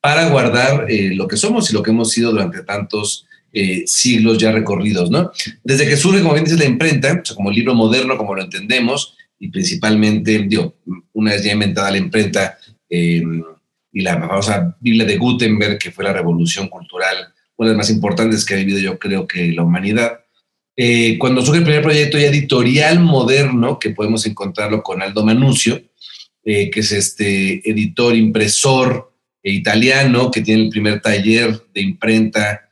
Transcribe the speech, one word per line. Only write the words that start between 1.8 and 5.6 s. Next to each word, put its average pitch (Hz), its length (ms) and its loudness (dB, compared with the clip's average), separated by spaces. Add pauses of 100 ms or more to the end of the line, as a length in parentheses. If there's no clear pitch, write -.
que 110 80 -2
hemos 113 220 0
sido 117 180 0
durante 92 320 -2
tantos, 101 640 -8 (260)
eh, 92 320 -2
siglos 113 540 2
ya 110 140 2
recorridos, 98 580 0
¿no? 175 220 0 (320)